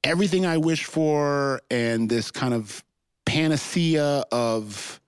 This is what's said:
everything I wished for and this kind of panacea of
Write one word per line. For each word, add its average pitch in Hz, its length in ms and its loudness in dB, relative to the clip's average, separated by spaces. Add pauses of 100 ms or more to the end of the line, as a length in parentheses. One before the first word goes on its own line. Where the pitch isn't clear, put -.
everything 180 440 2
I 165 100 0
wished 160 300 0
for 143 720 0 (100)
and 117 380 0
this 113 220 -2
kind 127 240 -2
of 107 280 -6 (440)
panacea 156 1040 2
of 113 760 -2